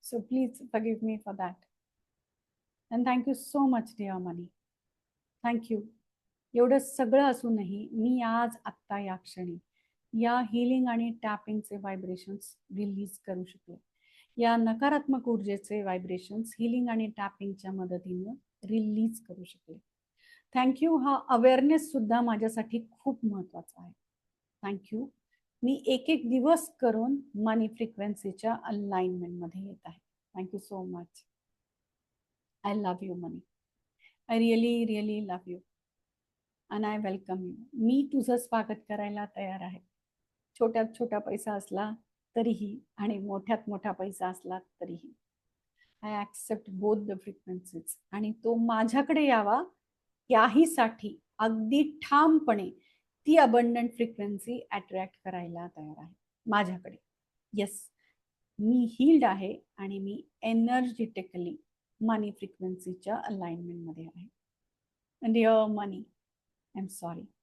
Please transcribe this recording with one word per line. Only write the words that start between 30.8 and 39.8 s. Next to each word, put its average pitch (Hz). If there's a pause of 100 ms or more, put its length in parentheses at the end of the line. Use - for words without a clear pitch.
much. 175 (1400)
I 202
love 196
you, 175
money. 165 (880)
I 226
really, 226
really 214
love 185
you. 175 (1160)
And 214
I 208
welcome 190
you. 180 (200)
मी 254
तुझं 247
स्वागत 220 (100)
करायला 208 (100)
तयार 190
आहे. 180 (800)